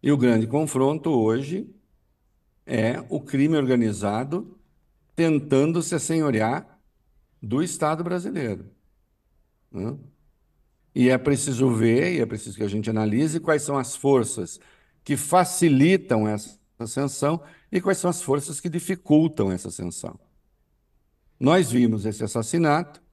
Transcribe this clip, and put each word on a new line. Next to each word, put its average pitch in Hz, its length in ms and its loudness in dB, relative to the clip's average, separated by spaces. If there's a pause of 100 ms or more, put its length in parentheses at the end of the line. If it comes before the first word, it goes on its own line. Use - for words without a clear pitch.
E 135 80 2
o 147 60 4
grande 117 300 4
confronto 147 640 0
hoje 139 580 0 (960)
é 123 420 -2
o 156 140 -6
crime 147 340 0
organizado 123 1000 -2 (580)
tentando 151 680 2
se - 100 -6
assenhorear 147 880 -2 (600)
do 117 220 -4
Estado 160 420 -2
brasileiro, 170 600 -6 (1040)
né? 107 240 -8 (1000)
E 127 160 4
é 127 100 4
preciso 131 500 0
ver, 120 460 2
e 151 40 -2
é 117 60 0
preciso 107 320 -10
que 107 60 -4
a 104 40 -2
gente 107 220 -4
analise 117 500 0
quais 156 220 0
são 139 160 -4
as 127 180 -6
forças 120 640 0 (440)
que 147 120 -2
facilitam 165 1120 2
essa 107 320 -8 (200)
ascensão 143 600 -2 (320)
e 190 80 0
quais 190 200 0
são 180 100 0
as 175 140 -4
forças 143 360 -2
que 175 100 -6
dificultam 151 840 2
essa 90 160 -6
ascensão. - 520 -10 (1200)
Nós 147 320 4
vimos 110 360 2
esse 107 160 -6
assassinato 151 880 -2